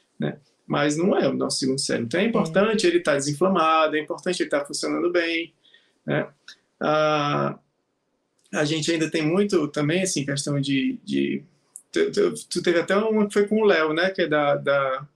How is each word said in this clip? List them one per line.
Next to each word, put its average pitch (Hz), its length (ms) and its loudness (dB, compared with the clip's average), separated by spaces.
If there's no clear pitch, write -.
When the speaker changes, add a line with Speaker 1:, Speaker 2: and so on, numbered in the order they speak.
Speaker 1:
né? - 160 -4
Mas 151 300 0
não 196 200 2
é 175 120 2
o 127 60 -2
nosso 131 260 -2
segundo 135 200 -2
cérebro. 120 260 -2
Então 170 140 -2
é 214 40 2
Speaker 2:
É. 233 40 2
Speaker 1:
importante 202 580 0
ele 175 140 4
tá 147 160 2
desinflamado, 160 800 2
é 151 40 0
importante 175 420 -4
ele 151 80 -4
tá 143 140 0
funcionando 151 480 -2
bem, 165 420 -2
né? 147 220 -2
Ah, 147 800 0
a 165 120 0
gente 156 280 -2
ainda 160 180 0
tem 165 160 -2
muito 180 420 2
também, 156 340 0
assim, 160 220 -2
questão 143 360 -4
de, 135 440 0
de, - 380 -2
tu, 82 200 2
tu, 165 220 2
tu 175 140 -4
teve 170 180 2
até 190 160 0
uma 214 300 2
que 208 60 -6
foi 208 160 2
com 214 140 2
o - 20 2
Léo, 160 280 4
né? 175 180 2
Que 190 120 -2
é 156 60 0
da, 147 280 2
da 139 600 0